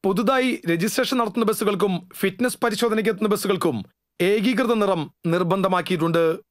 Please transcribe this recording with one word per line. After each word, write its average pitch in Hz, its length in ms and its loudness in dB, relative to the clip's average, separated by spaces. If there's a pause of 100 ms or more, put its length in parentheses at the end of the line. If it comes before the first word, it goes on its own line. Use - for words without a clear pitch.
പുതുതായി 240 480 2 (180)
രജിസ്ട്രേഷൻ 214 480 0
നടത്തുന്ന 226 300 0
ബസ്സുകൾക്കും 202 460 0 (220)
ഫിറ്റ്നസ് 196 460 -2
പരിശോധനയ്ക്ക് 220 520 0
എത്തുന്ന 202 180 0
ബസ്സുകൾക്കും 180 460 0 (420)
ഏകീകൃത 214 540 2
നിറം 196 280 0 (240)
നിർബന്ധമാക്കിയിട്ടുണ്ട്. 175 960 0 (280)